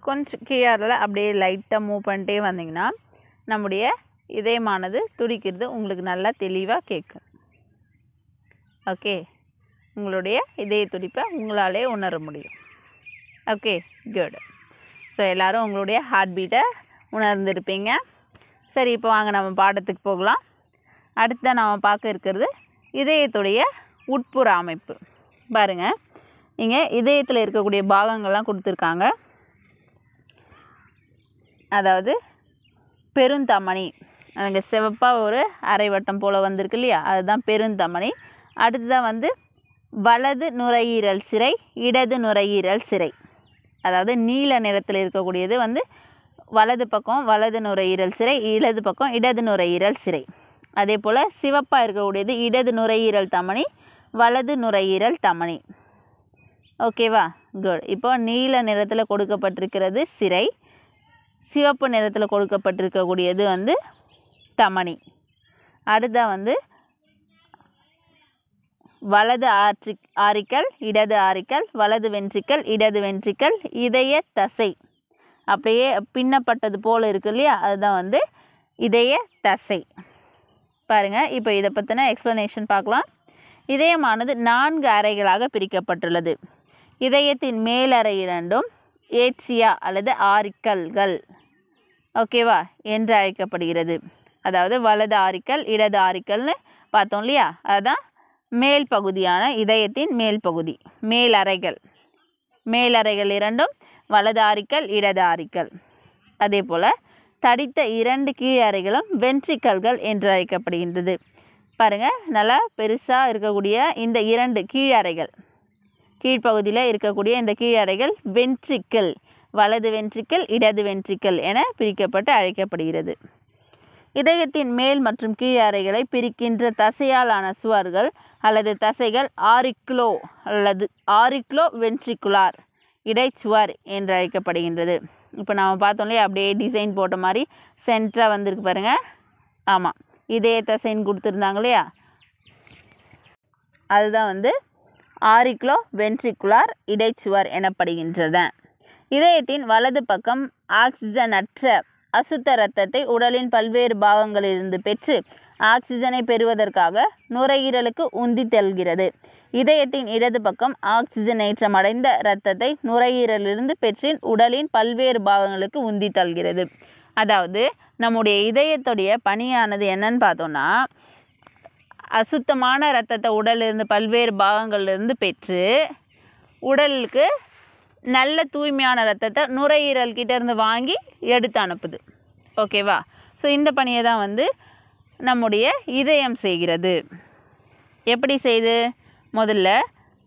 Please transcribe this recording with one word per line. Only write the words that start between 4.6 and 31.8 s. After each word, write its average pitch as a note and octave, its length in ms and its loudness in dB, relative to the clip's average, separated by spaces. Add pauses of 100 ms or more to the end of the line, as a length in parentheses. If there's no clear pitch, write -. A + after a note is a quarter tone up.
துடிக்கிறது A3+ 560 -6
உங்களுக்கு G3 300 -6
நல்லா F#3 360 -4
தெளிவா F#3+ 460 -4
கேட்கும். - 380 -12 (1600)
ஓகே, F#3+ 360 -6 (720)
உங்களுடைய G3 500 -4 (120)
இதய G#3 300 -2
துடிப்பை F#3+ 380 -8 (140)
உங்களாலே G#3 460 -4
உணர G3 340 -4
முடியும். D3 340 -16 (920)
ஓகே, G#3 320 -4 (340)
குட். F3 260 -4 (760)
So, G3+ 120 -2
எல்லாரும் F#3+ 360 0
உங்களுடைய G3+ 380 -2
ஹார்ட் F#3+ 340 -2
பீட்டை F#3+ 260 0 (520)
உணர்ந்திருப்பீங்க. G3 800 -2 (800)
சரி, B3 240 0
இப்போ A3+ 160 -2
வாங்க G#3+ 220 2
நம்ம G3 220 -2
பாடத்துக்கு F#3+ 500 0
போகலாம். G3+ 400 0 (680)
அடுத்த A#3+ 400 0
நாம G#3+ 240 0
பார்க்க G#3 320 0
இருக்கிறது F#3+ 400 -4 (440)
இதயத்துடைய B3+ 680 0 (420)
உட்புற B3 480 0
அமைப்பு. E3+ 440 -4 (540)
பாருங்க, G#3 460 0 (600)
இங்க A#3+ 340 0
இதயத்துல B3+ 540 2
இருக்கக்கூடிய G3+ 440 0
பாகங்கள்லாம் G#3 580 2
கொடுத்துருக்காங்க. F#3+ 640 -2 (2500)
அதாவது, G3 520 2 (960)